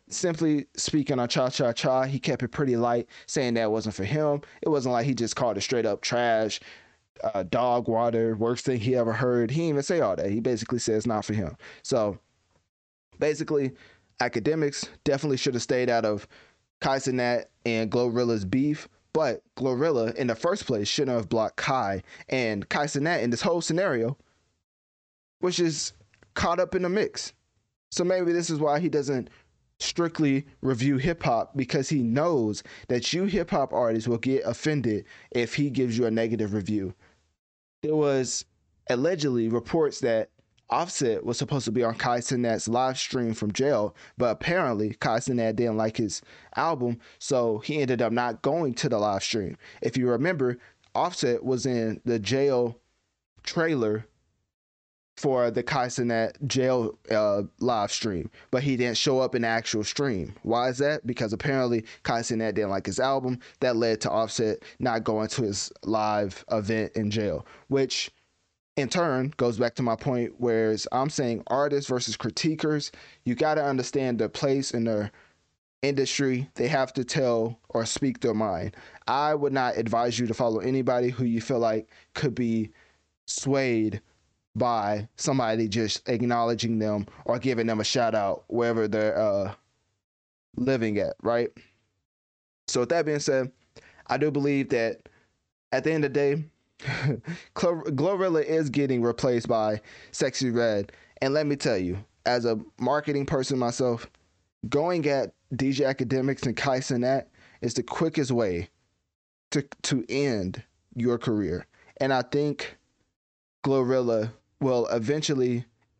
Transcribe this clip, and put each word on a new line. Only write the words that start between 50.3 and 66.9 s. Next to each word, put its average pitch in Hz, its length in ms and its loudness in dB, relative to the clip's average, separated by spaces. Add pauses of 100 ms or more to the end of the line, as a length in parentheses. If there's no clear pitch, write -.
Offset 135 480 0
was 127 240 -2
in 113 380 -2
the 117 160 0
jail 123 580 0 (640)
trailer 120 640 0 (1120)
for 127 340 2
the 120 120 0
Kai 123 260 -2
Cenat 117 440 0 (140)
jail, 127 520 0 (120)
uh, 104 320 2 (160)
live 113 340 0
stream, 95 380 -4 (200)
but 131 120 0
he 139 120 0
didn't 120 220 0
show 131 240 2
up 127 140 0
in 120 80 0
the 113 60 0
actual 113 360 -2
stream. 107 500 -4 (100)
Why 120 260 2
is 123 80 -6
that? 147 280 0
Because 117 280 -2
apparently 123 500 0 (200)
Kai 117 160 0
Cenat 110 340 -2
didn't 101 160 0
like 95 160 -4
his 95 120 -6
album. 127 400 0 (200)
That 127 180 2
led 113 240 2
to - 100 -2
Offset 110 520 0 (160)
not 113 260 0
going 110 240 0
to - 140 -4
his 101 280 -4 (120)
live 104 680 0
event 107 440 0